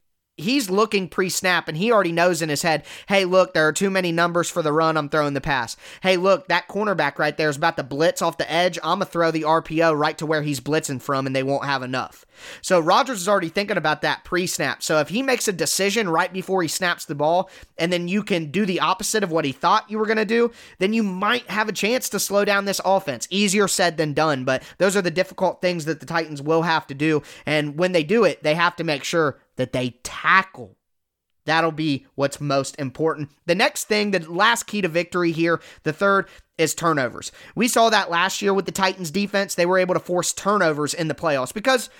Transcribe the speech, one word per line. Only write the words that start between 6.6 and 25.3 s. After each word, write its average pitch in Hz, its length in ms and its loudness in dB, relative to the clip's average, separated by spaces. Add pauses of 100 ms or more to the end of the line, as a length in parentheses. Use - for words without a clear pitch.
cornerback 185 500 -2
right 151 180 0
there 156 140 0
is 139 80 -4
about 165 180 0
to 151 60 -4
blitz 147 400 0
off 170 160 0
the 143 120 -4
edge, 170 320 0
I'ma 180 220 -2
throw 170 260 0
the 160 140 -2
R 160 160 4
P 160 220 0
O 165 100 4
right 151 260 0
to 156 80 -6
where 151 160 0
he's 147 160 -2
blitzing 143 440 -4
from 135 240 -2
and 131 100 -2
they 135 60 0
won't 139 240 -2
have 135 160 -2
enough." 127 420 -8 (380)
So 180 180 2
Rodgers 208 400 2
is 175 80 -4
already 190 220 0
thinking 202 260 -4
about 156 260 -2
that 151 220 -4
pre-snap. 170 580 -4
So 160 160 0
if 147 120 0
he 226 120 -2
makes 254 240 0
a 208 60 0
decision 190 560 0
right 170 240 0
before 185 300 -2
he 160 40 0
snaps 175 380 -4
the 156 100 -8
ball 165 360 0 (280)
and 170 140 0
then 175 160 0
you 202 160 0
can 165 260 -2
do 190 140 0
the 175 160 -2
opposite 196 420 0
of 180 80 -2
what 156 140 0
he 135 80 -2
thought 190 360 0
you 214 100 -4
were 214 80 0
gonna 220 180 2
do, 233 260 2 (280)
then 202 160 0
you 226 100 2
might 208 460 -2
have 214 180 -2
a 214 40 -2
chance 233 360 -2
to 202 100 -4
slow 202 260 0
down 202 200 2
this 196 200 -2
offense. 185 460 0
Easier 196 380 2
said 175 280 0
than 151 180 -2
done, 147 300 2
but 131 180 0 (160)
those 190 180 2
are 202 60 2
the 175 80 -2
difficult 180 500 -2